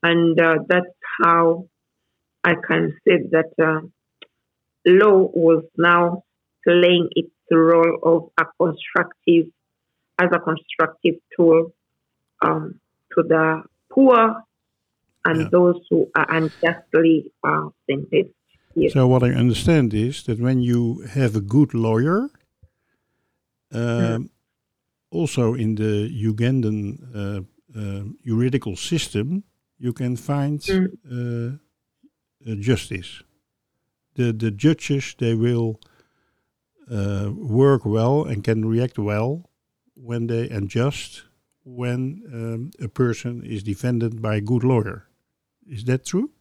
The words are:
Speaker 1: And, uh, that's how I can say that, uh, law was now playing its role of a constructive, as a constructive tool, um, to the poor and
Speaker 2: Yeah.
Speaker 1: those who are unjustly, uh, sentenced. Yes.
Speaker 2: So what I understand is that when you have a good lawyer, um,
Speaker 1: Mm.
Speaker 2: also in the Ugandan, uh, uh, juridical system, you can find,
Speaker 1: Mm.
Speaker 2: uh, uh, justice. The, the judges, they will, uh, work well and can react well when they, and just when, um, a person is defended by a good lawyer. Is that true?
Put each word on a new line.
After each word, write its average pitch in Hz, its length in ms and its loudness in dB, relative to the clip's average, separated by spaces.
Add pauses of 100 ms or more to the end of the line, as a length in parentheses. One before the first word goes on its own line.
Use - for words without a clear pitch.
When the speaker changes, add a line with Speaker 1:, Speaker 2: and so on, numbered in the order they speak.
Speaker 1:
And, 170 380 2
uh, 165 160 4 (120)
that's 180 180 2 (360)
how 170 440 2 (760)
I 170 100 2
can 165 420 -2 (100)
say 175 120 6 (140)
that, 160 200 0 (100)
uh, 156 180 0 (1040)
law 190 480 6
was 165 300 4 (120)
now 175 480 2 (400)
playing 175 500 4
its 170 160 -4 (200)
role 165 520 4
of 165 360 2
a 160 80 0 (140)
constructive, 170 840 0 (720)
as 180 140 2
a 170 80 2
constructive 160 760 -4 (200)
tool, 165 360 4 (720)
um, 156 380 -4 (340)
to 165 80 2
the 160 400 2 (280)
poor 233 520 4 (800)
and 160 160 0
Speaker 2:
Yeah. 156 100 -2
Speaker 1:
those 175 400 4
who 170 240 2
are 156 160 0
unjustly, 165 1000 0 (120)
uh, 151 260 -4 (220)
sentenced. 143 440 -4 (420)
Yes. - 160 0
Speaker 2:
So 127 160 4
what 127 160 4
I 123 80 2
understand 123 600 2
is 113 320 -4
that 110 140 -4
when 127 220 0
you 120 400 -2
have 120 340 -2
a 110 60 0
good 113 340 2
lawyer, 127 560 0 (1400)
um, 120 80 -6
Speaker 1:
Mm. 117 500 -2 (800)
Speaker 2:
also 131 440 -2
in 110 200 -2
the 107 340 -2
Ugandan, 110 880 -2 (160)
uh, 101 280 -8 (360)
uh, 98 260 -10 (200)
juridical 120 520 -2
system, 160 680 -6 (360)
you 120 140 -6
can 123 240 -6
find, 143 440 -4
Speaker 1:
Mm. 185 280 -2 (280)
Speaker 2:
uh, - 1300 -12
uh, 110 60 -6
justice. 101 680 -4 (920)
The, 120 180 -2
the 110 180 -2
judges, 139 680 -2
they 117 160 0
will, 113 460 -2 (1120)
uh, 101 440 -4
work 135 500 2
well 117 400 0
and 104 180 -6
can 110 220 -2
react 117 340 -2
well 110 520 -4 (440)
when 117 320 -8
they, 117 220 -4
and 101 200 -6
just - 560 -4 (400)
when, 127 580 -6 (100)
um, 113 380 -10 (100)
a 123 80 -10
person 120 560 -4
is 107 180 -8
defended 113 600 -4
by 107 140 -2
a 107 40 -2
good 117 240 -2
lawyer. 110 420 -2 (640)
Is 117 160 -14
that 127 220 -2
true? 233 240 -4 (100)